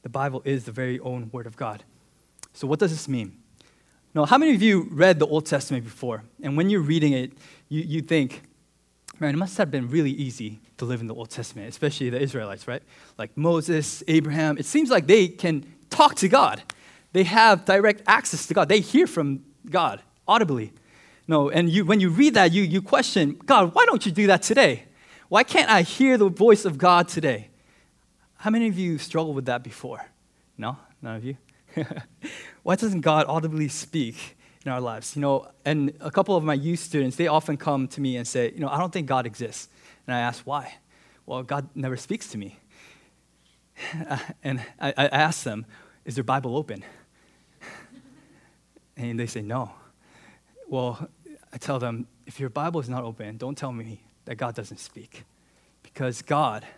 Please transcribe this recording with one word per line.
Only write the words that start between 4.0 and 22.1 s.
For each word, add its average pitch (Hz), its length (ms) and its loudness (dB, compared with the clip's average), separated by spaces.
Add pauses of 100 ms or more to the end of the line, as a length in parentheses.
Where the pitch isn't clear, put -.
Now, 151 100 4
how 240 140 6
many 311 160 4
of 180 80 0
you 196 260 4
read 170 300 6
the 147 80 4
Old 151 180 -2
Testament 131 380 -4
before? 113 400 -8 (180)
And 139 160 -4
when 175 140 2
you're 202 100 2
reading 151 320 2
it, 127 200 -4 (360)
you, 156 120 -4
you 160 200 -4
think, 143 400 -2 (760)
"Man, 147 160 -2
it - 20 -2
must 185 200 -4
have 165 120 0
been 131 200 -4
really 147 200 2
easy 120 500 -8 (180)
to - 80 -8
live 120 160 -4
in 113 60 -8
the 110 60 -10
Old 117 160 -12
Testament, 113 400 -12
especially 143 400 -4
the 123 100 -4
Israelites," 117 480 -6
right? 127 140 -8 (360)
Like 110 200 -10
Moses, 160 720 0
Abraham, 156 500 2
it 151 80 -6
seems 294 240 0
like 196 160 2
they 190 220 8
can 165 440 -4 (180)
talk - 260 4
to - 120 0
God. 107 360 4 (500)
They 185 120 4
have 214 400 6
direct 208 420 4
access 196 400 2
to - 80 -4
God. 165 140 4
They 208 100 6
hear 294 260 4
from 143 380 -4 (260)
God 156 320 0 (260)
audibly. 151 460 2 (540)
No, 151 220 2
and 170 200 2
you, 180 160 2
when 208 140 4
you 185 100 4
read 247 240 4